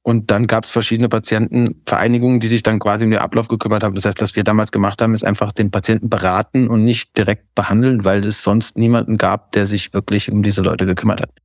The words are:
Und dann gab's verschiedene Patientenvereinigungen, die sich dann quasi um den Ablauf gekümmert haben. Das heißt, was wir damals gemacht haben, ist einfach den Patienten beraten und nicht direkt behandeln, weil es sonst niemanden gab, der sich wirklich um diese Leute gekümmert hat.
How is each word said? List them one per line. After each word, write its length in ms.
Und 300
dann 160
gab's 240
verschiedene 380
Patientenvereinigungen, 1300
die 80
sich 160
dann 160
quasi 240
um 80
den 80
Ablauf 300
gekümmert 340
haben. 120
Das 100
heißt, 160
was 120
wir 120
damals 260
gemacht 300
haben, 120
ist 120
einfach 260
den 200
Patienten 380
beraten 600
und 160
nicht 320
direkt 360
behandeln, 520
weil 200
es 160
sonst 360
niemanden 400
gab, 340
der 160
sich 260
wirklich 380
um 100
diese 200
Leute 240
gekümmert 360
hat. 80